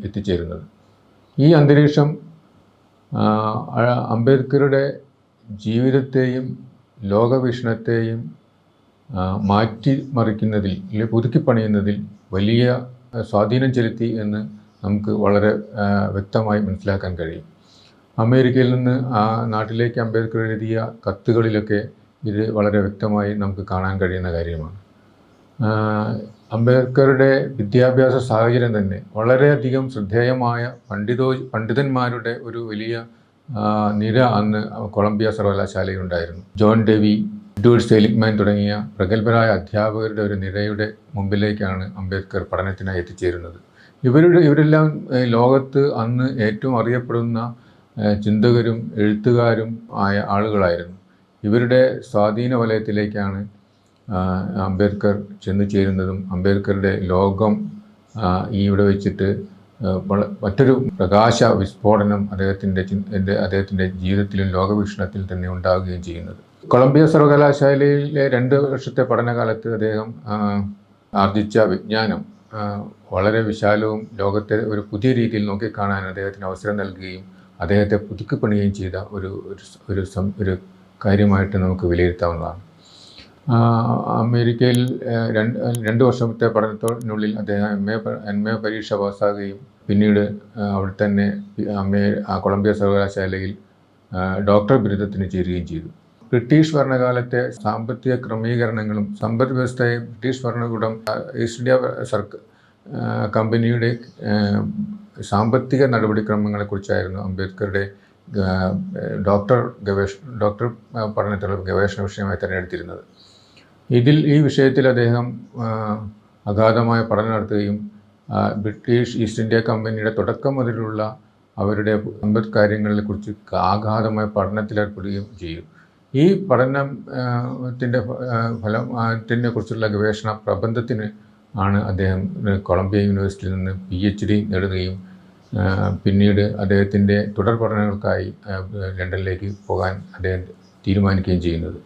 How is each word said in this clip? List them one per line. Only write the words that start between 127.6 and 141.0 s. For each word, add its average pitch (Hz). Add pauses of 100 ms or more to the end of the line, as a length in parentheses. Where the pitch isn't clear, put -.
ത്തിൻ്റെ 123
ഫ-, 123
ആ, 117
ഫലം, 117
ആ, 113
ത്തിനെ 120
കുറിച്ചുള്ള 113
ഗവേഷണ 104
പ്രബന്ധത്തിന് 110 (340)
ആണ് 101
അദ്ദേഹം 95 (320)
കൊളംബിയ 98
യൂണിവേഴ്സിറ്റിയിൽ 98
നിന്ന് 95 (200)
പി 92
എച്ച് 101
ഡി 104
നേടുകയും, 92 (560)
ആ, 95
പിന്നീട് 101
അദ്ദേഹത്തിൻ്റെ 101
തുടർ 113
പഠനങ്ങൾക്കായി, 104 (120)
ആ, 95 (260)
ലണ്ടനിലേക്ക് 95 (120)
പോകാൻ 95 (120)
അദ്ദേഹം 92 (440)
തീരുമാനിക്കുകയും 95